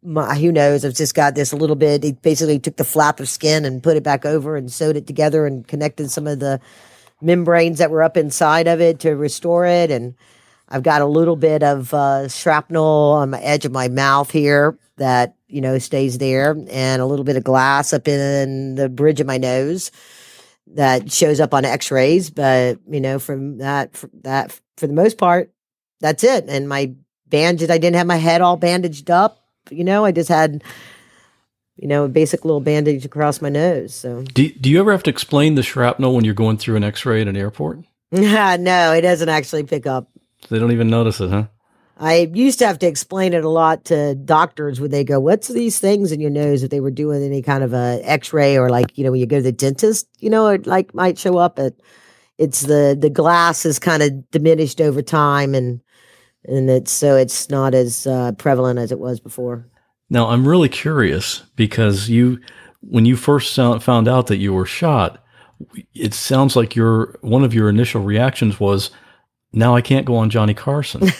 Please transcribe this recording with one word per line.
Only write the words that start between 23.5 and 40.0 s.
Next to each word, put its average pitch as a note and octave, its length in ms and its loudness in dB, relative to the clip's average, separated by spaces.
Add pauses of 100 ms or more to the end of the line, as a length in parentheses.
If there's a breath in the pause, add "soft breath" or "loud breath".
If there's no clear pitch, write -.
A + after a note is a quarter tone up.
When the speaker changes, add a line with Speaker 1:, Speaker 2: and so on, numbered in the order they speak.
Speaker 1:
that, C#3 400 -6
from - 140 -20 (100)
that, - 380 -6 (180)
for E3 80 -6
the C#3+ 80 -6
most G3+ 240 2
part, F3 340 0 (500)
that's D#3 240 -2
it. A#3 240 2
And C#3 180 -4
my C#3 260 -4 (360)
bandage, D#3+ 400 0
I E3 80 4
didn't E3+ 180 2
have F3 100 2
my F3 120 0
head E3 240 2
all F3 160 2
bandaged F3 520 -4
up. F#3+ 300 2 (320)
You E3 140 -6
know, G3+ 180 2
I G3+ 80 2
just D#3+ 160 -2
had, D#3 340 2 (1160 loud breath)
you C#3+ 100 -12
know, C#3+ 160 0
a C#3 60 -2
basic D3 340 0
little D#3 160 0
bandage D3 460 -2
across D3 360 -4
my D3+ 60 -6
nose. D3 460 -2
So B2 300 -10
Speaker 2:
Do, C3+ 260 0
do C3+ 200 -2
you E3 120 4
ever G#3 100 4
have F#3+ 120 0
to D#3+ 60 0
explain D3+ 460 0
the C3 80 0
shrapnel B2+ 500 0
when A#2+ 120 2
you're G#2+ 80 0
going A2 240 0
through A2+ 180 -4
an G#2 80 0
x-ray A2 380 -2
at G#2 80 -2
an G2 80 -4
airport? C3+ 420 -6 (160)
Speaker 1:
<laughs> - 160 -18
No, F3+ 800 2
it E3 100 4
doesn't E3+ 280 0
actually D3+ 340 -2
pick C#3+ 240 -6
up. C3 220 -6 (400)